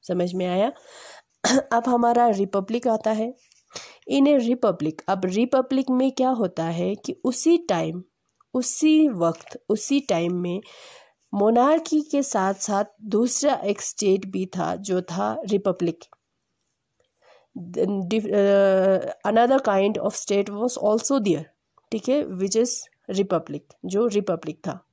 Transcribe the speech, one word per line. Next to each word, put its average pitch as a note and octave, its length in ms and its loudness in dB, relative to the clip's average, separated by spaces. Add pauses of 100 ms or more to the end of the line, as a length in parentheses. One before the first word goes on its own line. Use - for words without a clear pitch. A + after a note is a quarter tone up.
समझ F3+ 260 -2
में F3+ 120 -2
आया? F#3+ 260 0 (720)
<clears throat> - 280 2
अब A#3 160 2
हमारा A#3+ 400 4
रिपब्लिक G3 600 0
आता A3 240 0
है। A3 240 -4 (760)
In C#4 160 4
a D4 120 6
republic, A3 540 0 (140)
अब F#3+ 180 -2
रिपब्लिक B3+ 640 0
में B3+ 220 2
क्या C4 180 0
होता G#3 340 -2
है F3 320 -2
कि - 280 -10
उसी D#4+ 340 2
टाइम, F3+ 460 -2 (500)
उसी D#4 560 4
वक्त, E3+ 500 -2 (100)
उसी A3 300 0
टाइम F3 360 0
में F3+ 260 -4 (720)
मोनार्की C4 680 2
के C#4+ 220 -2
साथ G3 300 0
साथ G3+ 320 -2 (160)
दूसरा A#3 540 0
एक G3+ 260 -4
स्टेट F#3+ 440 0
भी F#3+ 200 -4
था F3 300 -4
जो F#3 260 -2
था G3+ 440 -4
रिपब्लिक। F#3+ 600 -2 (1500)
Then F#3 500 -2
dif-, G#3+ 260 -2
uh, G3 1000 2
another A#3+ 340 4
kind G3+ 380 2
of G#3 100 -2 (100)
state G3+ 240 -2
was G#3+ 360 -4
also A3+ 340 0
there, E3+ 240 0 (480)
ठीक A3+ 180 -6
है, C#4 160 2
which F#3+ 320 -2
is B3 120 2 (420)
republic, F#3 500 -2 (240)
जो G3+ 220 0
रिपब्लिक F#3+ 500 -4
था - 360 -10